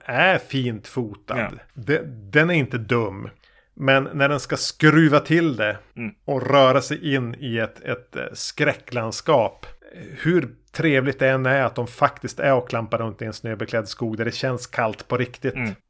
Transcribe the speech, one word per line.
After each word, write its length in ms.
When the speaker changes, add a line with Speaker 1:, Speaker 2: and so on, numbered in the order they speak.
Speaker 1:
är 340
fint 500
fotad. 500
Speaker 2:
Ja. 120
Speaker 1:
Det, 280
den 180
är 40
inte 240
dum. 500
Men 400
när 140
den 120
ska 160
skruva 640
till 360
det 220
Speaker 2:
Mm. 180
Speaker 1:
och 260
röra 300
sig 340
in 240
i 200
ett, 260
ett, 320
eh, 60
skräcklandskap. 1300
Hur 300
trevligt 460
det 120
än 160
är 160
att 120
de 120
faktiskt 540
är 140
och 140
klampar 300
runt 240
i 20
en 80
snöbeklädd 560
skog 280
där 80
det 100
känns 320
kallt 420
på 80
riktigt. 380
Speaker 2:
Mm. 160